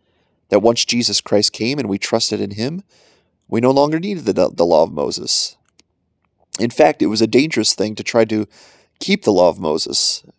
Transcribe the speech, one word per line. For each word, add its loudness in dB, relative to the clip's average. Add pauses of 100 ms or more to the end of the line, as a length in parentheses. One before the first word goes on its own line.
(480)
that 4
once 2
Jesus -2
Christ 0
came -4
and -4
we -2
trusted -2
in -6
him, -8 (640)
we -2
no 4
longer 2
needed -6
the, 2
the 0
law 4
of -4
Moses. -6 (1040)
In 0
fact, 2
it 0
was 0
a 2
dangerous 2
thing -4
to -10
try 2
to -2 (520)
keep -2
the 4
law 6
of -2
Moses -4 (160)